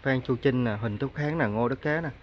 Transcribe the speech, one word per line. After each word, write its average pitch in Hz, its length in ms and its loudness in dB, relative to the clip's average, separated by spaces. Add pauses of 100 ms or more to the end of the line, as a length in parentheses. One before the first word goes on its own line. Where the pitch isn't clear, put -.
Phan 131 200 2
Chu 127 140 0
Trinh 127 280 2
nè, 107 160 0
Huỳnh 107 180 -2
Thúc 135 160 -4
Kháng 151 240 -2
nè, 135 80 2
Ngô 113 220 0
Đức 131 140 -4
Kế 151 180 0
nè. 165 80 -6 (140)